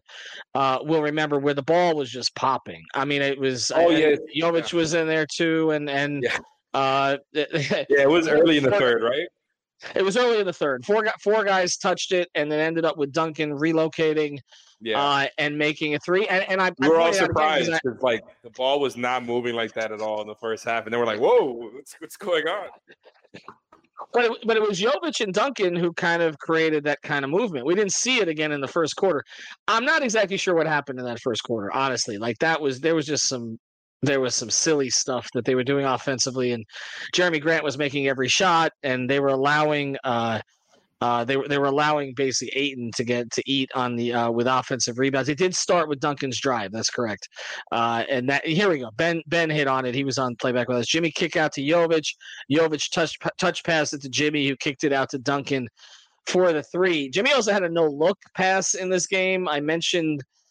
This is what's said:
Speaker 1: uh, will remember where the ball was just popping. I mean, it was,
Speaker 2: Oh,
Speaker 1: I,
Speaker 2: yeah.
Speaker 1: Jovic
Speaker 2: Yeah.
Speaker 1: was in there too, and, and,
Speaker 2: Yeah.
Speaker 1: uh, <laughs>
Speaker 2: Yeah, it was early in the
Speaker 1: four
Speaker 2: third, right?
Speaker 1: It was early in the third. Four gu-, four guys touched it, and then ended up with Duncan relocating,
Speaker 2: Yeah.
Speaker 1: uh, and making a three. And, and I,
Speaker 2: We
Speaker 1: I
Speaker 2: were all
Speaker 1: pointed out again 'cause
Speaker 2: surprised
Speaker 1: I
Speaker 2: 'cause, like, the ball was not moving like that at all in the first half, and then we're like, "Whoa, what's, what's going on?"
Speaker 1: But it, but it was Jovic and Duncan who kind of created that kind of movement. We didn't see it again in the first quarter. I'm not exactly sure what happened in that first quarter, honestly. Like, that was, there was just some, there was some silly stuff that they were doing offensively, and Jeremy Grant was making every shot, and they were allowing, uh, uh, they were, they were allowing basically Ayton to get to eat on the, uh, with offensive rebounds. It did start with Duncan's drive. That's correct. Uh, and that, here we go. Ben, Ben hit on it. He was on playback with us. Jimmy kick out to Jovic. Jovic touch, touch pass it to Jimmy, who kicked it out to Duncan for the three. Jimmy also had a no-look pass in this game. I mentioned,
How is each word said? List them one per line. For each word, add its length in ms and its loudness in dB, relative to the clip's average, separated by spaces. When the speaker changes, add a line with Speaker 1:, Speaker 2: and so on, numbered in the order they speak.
Speaker 1:
uh, 260 2
will 200 0
remember 380 0
where 140 2
the 100 -4
ball 340 4
was 120 -2
just 260 -6
popping. 460 -2
I 80 0
mean, 180 0
it 160 0
was, 380 0
Speaker 2:
Oh, 160 6
Speaker 1:
I, 60 4
Speaker 2:
yeah. 180 6
Speaker 1:
Jovic 300 0
Speaker 2:
Yeah. 80 0
Speaker 1:
was 140 0
in 140 2
there 220 0
too, 420 2
and, 180 -2
and, 340 -2
Speaker 2:
Yeah. 140 -2
Speaker 1:
uh, 520 2
<laughs> 80 -20
Speaker 2:
Yeah, 120 0
it 200 6
was 200 4
early 260 6
in 80 4
the 60 4
Speaker 1:
four 100 4
Speaker 2:
third, 240 4
right? 240 0
Speaker 1:
It 80 2
was 120 2
early 240 4
in 60 0
the 80 -2
third. 320 -2
Four 180 2
gu-, 80 0
four 220 2
guys 320 2
touched 380 -2
it, 220 2
and 140 0
then 120 0
ended 240 0
up 120 0
with 140 -2
Duncan 400 -2
relocating, 840 0
Speaker 2:
Yeah. 180 -2
Speaker 1:
uh, 300 2
and 200 -2
making 360 0
a 60 -2
three. 280 0
And, 220 0
and 120 0
I, 180 2
Speaker 2:
We 80 2
Speaker 1:
I 20 6
Speaker 2:
were 120 6
all 100 4
Speaker 1:
pointed 120 2
out 80 2
again 40 -2
'cause 300 2
Speaker 2:
surprised 80 0
Speaker 1:
I 60 0
Speaker 2:
'cause, 220 -4
like, 220 2
the 80 -20
ball 280 0
was 160 0
not 300 -2
moving 300 0
like 180 -4
that 180 -4
at 80 -8
all 220 -4
in 60 -12
the 80 -12
first 280 -6
half, 220 -2
and 80 -6
then 80 0
we're 40 0
like, 140 -2
"Whoa, 540 2
what's, 260 -20
what's 160 -16
going 320 -2
on?" 220 -6
Speaker 1:
But 120 2
it, 60 0
but 100 2
it 60 2
was 180 0
Jovic 420 -2
and 120 -4
Duncan 420 0
who 160 0
kind 300 0
of 160 0
created 480 0
that 180 -2
kind 220 -2
of 60 -4
movement. 340 -2
We 100 2
didn't 180 0
see 260 0
it 100 0
again 240 -2
in 80 -4
the 80 -4
first 260 -2
quarter. 260 0
I'm 160 0
not 180 2
exactly 360 0
sure 180 0
what 120 2
happened 320 -2
in 60 -8
that 140 -6
first 240 -4
quarter, 300 -4
honestly. 440 -2
Like, 220 -4
that 220 2
was, 180 -2
there 160 2
was 100 0
just 220 -2
some, 300 -6
there 180 2
was 160 0
some 140 -6
silly 400 0
stuff 440 -4
that 120 -2
they 100 2
were 80 2
doing 220 0
offensively, 640 -2
and 140 -6
Jeremy 260 2
Grant 240 2
was 140 -2
making 300 0
every 200 0
shot, 460 4
and 260 -2
they 120 2
were 80 2
allowing, 720 2
uh, 380 -2
uh, 240 2
they 140 0
were, 100 -2
they 100 0
were 100 2
allowing 460 0
basically 400 -2
Ayton 440 -4
to 80 -2
get 260 -2
to 140 -2
eat 300 -2
on 200 -2
the, 180 -2
uh, 180 0
with 140 0
offensive 540 -2
rebounds. 300 0
It 80 -2
did 180 0
start 320 0
with 140 -4
Duncan's 380 -4
drive. 340 -2
That's 160 -4
correct. 400 -6
Uh, 380 0
and 200 -2
that, 160 0
here 240 2
we 100 2
go. 180 -10
Ben, 300 0
Ben 220 2
hit 180 0
on 180 2
it. 100 -2
He 80 0
was 140 -2
on 180 -2
playback 320 0
with 120 0
us. 80 -2
Jimmy 240 0
kick 260 -4
out 160 2
to 80 -6
Jovic. 460 2
Jovic 400 2
touch, 260 -2
touch 260 -2
pass 300 0
it 80 -10
to 80 -12
Jimmy, 400 0
who 80 -2
kicked 260 -4
it 80 2
out 200 0
to 60 -4
Duncan 500 -2
for 240 4
the 120 0
three. 460 0
Jimmy 220 0
also 220 2
had 100 2
a 60 0
no-look 480 2
pass 380 2
in 160 -4
this 180 0
game. 400 0
I 140 -2
mentioned, 600 -2